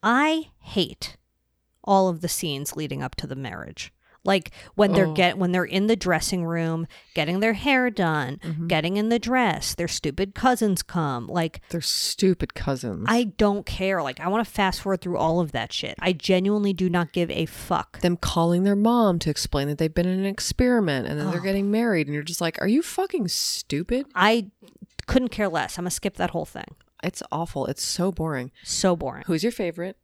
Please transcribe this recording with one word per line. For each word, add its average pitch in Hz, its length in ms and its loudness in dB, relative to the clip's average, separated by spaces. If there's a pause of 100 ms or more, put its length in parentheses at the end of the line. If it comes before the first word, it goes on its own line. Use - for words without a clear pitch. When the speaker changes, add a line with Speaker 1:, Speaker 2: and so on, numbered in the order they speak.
Speaker 1:
I 302 560 2
hate - 580 -4 (680)
all 196 240 6
of 170 120 -2
the 175 80 -2
scenes 143 480 -4
leading 143 260 -4
up 131 140 -6
to - 100 -8
the 135 100 -8
marriage. - 560 -10 (320)
Like 190 280 2 (240)
when 202 160 6
they're 190 160 6
Speaker 2:
Oh. 156 60 -2
Speaker 1:
get, 180 220 4
when 180 140 2
they're 180 140 2
in 190 240 0
the 233 80 4
dressing 175 480 0
room, 165 420 -2 (260)
getting 165 280 0
their 220 140 2
hair 254 360 2
done, 156 540 0
Speaker 2:
Mm-hmm. 165 240 -6
Speaker 1:
getting 170 280 0
in 214 120 0
the 233 100 4
dress, 233 560 0
their 170 140 -4
stupid 185 440 -4
cousins 226 520 2
come. 135 420 -4
Like 165 340 -4 (100)
Speaker 2:
Their 170 100 -4
stupid - 760 0
cousins. 127 540 -4
Speaker 1:
I 233 160 4
don't 202 420 0
care. 190 340 -2
Like, 135 200 -4
I 160 80 -4
wanna 214 160 0
fast 190 360 0
forward 190 200 0
through 175 180 -4
all 165 220 2
of 160 120 0
that 117 200 -6
shit. - 260 -8
I 180 140 0
genuinely 196 600 2
do 185 160 0
not 170 240 0
give 175 200 0
a 160 140 -2
fuck. - 540 -4
Speaker 2:
Them 175 160 2
calling 175 460 2
their 202 140 4
mom 214 440 4
to 160 100 0
explain 139 360 -2
that 147 120 -4
they've 160 140 2
been 175 140 2
in 185 140 0
an 196 60 0
experiment 196 840 2
and 147 100 -2
then 151 80 -2
they're 175 120 0
Speaker 1:
Ugh. - 60 -6
Speaker 2:
getting 196 280 0
married 214 340 2
and 143 80 -4
you're 147 80 -2
just 165 180 -6
like, 165 220 -2
"Are 190 60 2
you 240 140 4
fucking 359 440 -2
stupid?" 180 880 -2
Speaker 1:
I 208 380 2 (560)
couldn't 254 220 2
care 208 180 0
less. 160 300 -2
I'm 175 40 -4
gonna 175 80 -2
skip - 280 -4
that 180 120 0
whole 170 140 -4
thing. - 320 -16 (260)
Speaker 2:
It's - 300 -6
awful. 156 340 -4
It's - 160 -4
so 185 300 0
boring. 151 400 -4 (100)
Speaker 1:
So - 320 2
boring. 143 320 -6
Speaker 2:
Who's 160 160 0
your 226 80 2
favorite? 180 540 -6